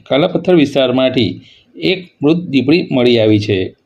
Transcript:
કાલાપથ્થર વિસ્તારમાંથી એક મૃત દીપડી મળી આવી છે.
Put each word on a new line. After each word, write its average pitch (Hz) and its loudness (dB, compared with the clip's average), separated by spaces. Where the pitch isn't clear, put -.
કાલાપથ્થર 180 0
વિસ્તારમાંથી 131 0
એક 180 -2
મૃત 156 0
દીપડી 135 0
મળી 120 2
આવી 107 2
છે. 104 -2